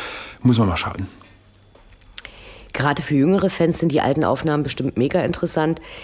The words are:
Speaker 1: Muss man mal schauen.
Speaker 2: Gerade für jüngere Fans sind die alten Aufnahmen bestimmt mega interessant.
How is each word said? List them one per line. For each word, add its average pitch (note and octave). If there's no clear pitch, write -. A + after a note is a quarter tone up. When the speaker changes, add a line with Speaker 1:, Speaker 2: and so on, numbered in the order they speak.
Speaker 1:
Muss A#2+
man G#2+
mal E2+
schauen. -
Speaker 2:
Gerade C#3+
für -
jüngere F3
Fans E3+
sind E3
die D3
alten C#3+
Aufnahmen D3
bestimmt C3
mega D#3
interessant. D#3+